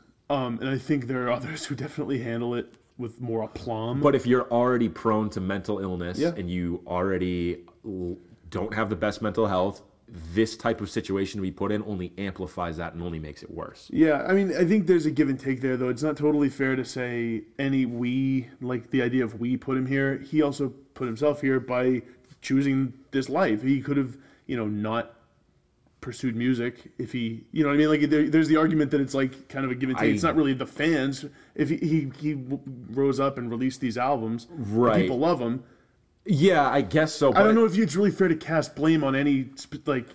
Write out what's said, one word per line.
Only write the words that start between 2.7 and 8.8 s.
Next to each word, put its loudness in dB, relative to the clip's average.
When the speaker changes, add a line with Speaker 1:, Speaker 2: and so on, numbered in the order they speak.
Speaker 1:
with -10
more -4
aplomb. -6
Speaker 2:
But 6
if 0
you're 2
already 4
prone 0
to -6
mental -4
illness -4
Speaker 1:
Yeah. 0
Speaker 2:
and -6
you -2
already -2
l-, -6
don't -6
have -2